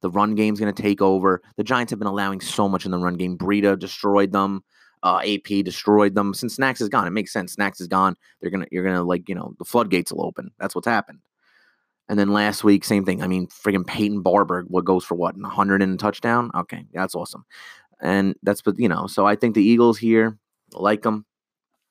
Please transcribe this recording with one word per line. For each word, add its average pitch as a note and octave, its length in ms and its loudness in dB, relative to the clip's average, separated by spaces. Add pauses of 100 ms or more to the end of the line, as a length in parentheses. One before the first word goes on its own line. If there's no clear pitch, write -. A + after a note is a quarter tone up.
The F#2 100 -4
run G#2 240 2
game's G#2+ 240 0
gonna G#2 120 -2
take G2+ 300 -2
over. F#2+ 400 2 (160)
The G#2+ 60 -2
Giants A#2+ 260 0
have G#2+ 100 -6
been G#2 80 -4
allowing G2 320 -4
so G2+ 300 -2
much F#2 160 -2
in F#2 60 -6
the F2+ 80 -2
run F2+ 160 -2
game. F2+ 220 -6
Breida G2 420 2
destroyed G2+ 520 0
them. G2 320 0 (400)
Uh, F2+ 200 2
A G2+ 160 -2
P G2+ 240 -2
destroyed G2+ 520 2
them. G2+ 180 0
Since A#2 220 -8
Snacks C3 260 -2
is G#2 80 -2
gone, G2+ 180 0
it E2+ 40 -4
makes G2+ 220 -4
sense. F2+ 200 -6
Snacks G2 280 -4
is F2 60 -10
gone. F#2+ 280 2 (240)
They're F2+ 120 -6
gonna, F#2+ 200 -6
you're F2+ 120 -4
gonna, F#2 200 0
like, F2+ 260 -2
you F#2+ 60 -6
know, E2+ 220 -10
the F2+ 80 -14
floodgates F#2+ 460 0
will - 140 -6
open. - 340 -12
That's - 160 -8
what's F2+ 120 -6
happened. A2+ 320 -2 (920)
And G#2 80 0
then G2+ 140 4
last G#2 320 0
week, G2+ 220 6
same G2+ 180 2
thing. F#2 180 -2
I F#2 60 -4
mean, F#2 200 -2
friggin' G2 380 -2
Peyton G#2 360 -2
Barber, F2+ 460 2
what F2+ 180 0
goes F#2 180 2
for F2 120 -6
what? E2+ 280 -2
A G2+ 40 -10
hundred G2 340 2
and F#2+ 140 0
a - 20 -4
touchdown? A#2 580 -2
Okay, F2+ 380 -8
that's F#2 220 -6
awesome. - 300 -12 (560)
And G2 420 2
that's, - 180 0
but, G2+ 180 0
you A#2+ 80 2
know, E2 200 -2
so G2+ 180 0
I G#2 100 4
think A2 200 0
the G#2 80 6
Eagles A#2 340 6
here, A2 400 2 (360)
like G#2 320 0
'em. G#2+ 200 -2 (640)